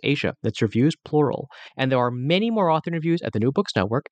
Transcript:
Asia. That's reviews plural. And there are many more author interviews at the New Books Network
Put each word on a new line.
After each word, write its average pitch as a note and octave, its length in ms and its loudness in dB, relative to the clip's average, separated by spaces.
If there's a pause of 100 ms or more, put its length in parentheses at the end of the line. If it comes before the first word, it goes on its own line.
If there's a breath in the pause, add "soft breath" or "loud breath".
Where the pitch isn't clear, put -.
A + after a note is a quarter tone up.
Asia. - 300 -2 (100)
That's - 180 -4
reviews A#2+ 440 2
plural. D3 420 0 (300 loud breath)
And C3 120 2
there C3 100 2
are B2 120 2
many E3+ 400 0
more G3+ 180 2
author D#3+ 200 0
interviews E3 320 -2
at - 100 -4
the G#2+ 80 -2
New B2+ 140 2
Books - 200 -2
Network A2 380 0